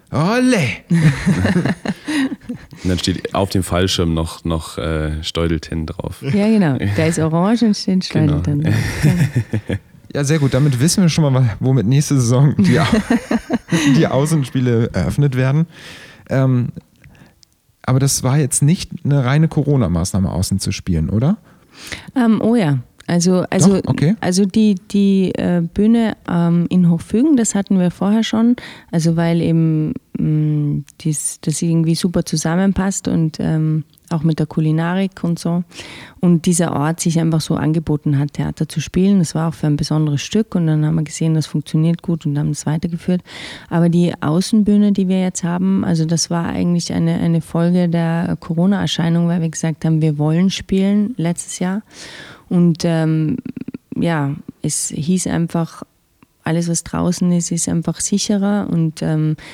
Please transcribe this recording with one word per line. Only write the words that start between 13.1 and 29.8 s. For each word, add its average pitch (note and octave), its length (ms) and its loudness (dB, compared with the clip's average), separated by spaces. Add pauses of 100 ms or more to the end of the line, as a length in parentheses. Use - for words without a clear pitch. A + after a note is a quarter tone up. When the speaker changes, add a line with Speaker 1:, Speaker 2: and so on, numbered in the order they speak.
Speaker 1:
<laughs> C#4+ 580 0
die E3 120 4
Außenspiele B2+ 840 0
eröffnet B2+ 440 0
werden. C3+ 320 0 (640)
Ähm, B2+ 380 2 (1120)
aber C3 160 2
das C3+ 240 0
war C3 160 2
jetzt C#3 240 0
nicht D#3 260 2 (140)
eine C#3 200 2
reine D3 240 2
Corona-Maßnahme, G2 840 0
außen F#2+ 280 -2
zu F#2+ 120 -4
spielen, D#2+ 400 -2
oder? C3 260 2 (760)
Speaker 3:
Ähm, A3+ 260 2
oh A3+ 140 2
ja. D3 240 2 (300)
Also, F3 400 2
also, F#3+ 320 4
Speaker 1:
Doch? - 80 -4
Okay. E3 320 2
Speaker 3:
also F#3 240 0
die, G#3+ 300 2
die, G3 580 0
äh, F3 300 0 (100)
Bühne, A3+ 420 2 (140)
ähm, E3+ 400 2
in F3+ 220 4
Hochfügen, B3 460 2
das A3 180 0
hatten G3 240 0
wir F3+ 100 2
vorher G#3 340 0
schon, A#3 320 2 (360)
also E3 240 2
weil E3+ 260 2
eben, D#3+ 520 2 (260)